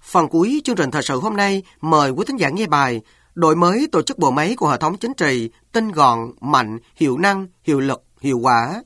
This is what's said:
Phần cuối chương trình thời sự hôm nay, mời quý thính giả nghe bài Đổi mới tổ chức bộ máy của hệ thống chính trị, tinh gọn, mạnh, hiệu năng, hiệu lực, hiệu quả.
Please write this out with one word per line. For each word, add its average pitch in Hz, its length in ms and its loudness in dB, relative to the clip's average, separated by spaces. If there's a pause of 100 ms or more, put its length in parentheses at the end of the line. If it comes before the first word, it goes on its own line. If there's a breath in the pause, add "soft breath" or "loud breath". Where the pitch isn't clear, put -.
(160)
Phần 165 120 4
cuối 220 360 0
chương 247 120 -2
trình 151 160 -2
thời 139 120 -2
sự 135 160 -2
hôm 208 160 -4
nay, 196 280 0 (180 soft breath)
mời 151 300 2
quý 160 160 -4
thính 269 100 -6
giả 156 120 0
nghe 196 180 -4
bài 135 340 0 (320 soft breath)
Đổi 165 220 4
mới 185 360 2
tổ 165 100 2
chức - 160 -6
bộ 143 140 2
máy 156 240 0
của 151 140 0
hệ 131 80 0
thống 160 200 -2
chính 233 160 -6
trị, 127 360 -2 (220 soft breath)
tinh 220 200 -2
gọn, 120 400 2 (100)
mạnh, 120 380 -2 (160 soft breath)
hiệu 135 220 0
năng, 190 300 0 (160)
hiệu 143 160 0
lực, 135 240 -2 (180)
hiệu 135 180 -2
quả. 120 460 0